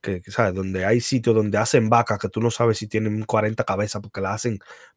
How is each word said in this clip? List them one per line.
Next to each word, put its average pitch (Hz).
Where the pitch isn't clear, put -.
que, 92
que, -
¿sabes? 104
Donde 95
hay 113
sitios 120
donde 107
hacen 113
vacas 113
que 104
tú 110
no 117
sabes 117
si 107
tienen 107
cuarenta 110
cabezas 104
porque 101
las 95
hacen 107